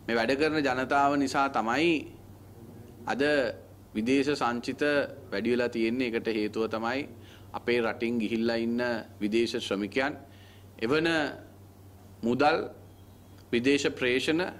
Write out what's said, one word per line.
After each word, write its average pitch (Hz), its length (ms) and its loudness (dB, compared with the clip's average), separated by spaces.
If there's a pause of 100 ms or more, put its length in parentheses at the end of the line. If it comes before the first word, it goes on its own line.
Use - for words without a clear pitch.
මේ 117 140 -4
වැඩ 117 180 2
කරන 151 260 2
ජනතාව 139 560 2
නිසා 139 340 2
තමයි 127 420 2 (1120)
අද 113 180 -2 (680)
විදේශ 131 400 2
සංචිත 131 500 -2 (460)
වැඩි 104 240 -2
වෙලා 120 180 2
තියෙන්නේ. 117 400 0
ඒකට 110 200 -2
හේතුව 110 380 0
තමයි 113 340 -2 (480)
අපේ 120 320 0
රටින් 113 380 0
ගිහිල්ලා 113 380 0
ඉන්න 117 240 0 (340)
විදේශ 107 420 0
ශ්‍රමිකයන් 110 600 -2 (600)
එවන 151 300 0 (1120)
මුදල් 139 400 4 (920)
විදේශ 131 440 4
ප්‍රේෂණ 131 500 2 (180)